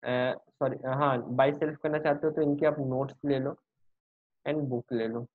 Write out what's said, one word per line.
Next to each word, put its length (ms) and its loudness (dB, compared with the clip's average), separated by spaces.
अ, 280 0
sorry, 360 -2
हाँ, 400 0
by 260 4
self 240 -2
करना 220 0
चाहते 280 0
हो, 60 2
तो 100 0
इनके 240 2
आप 120 2
notes 360 -2
ले 140 2
लो 220 -4
and 100 0
बुक 340 -4
ले 160 -2
लो। 260 -6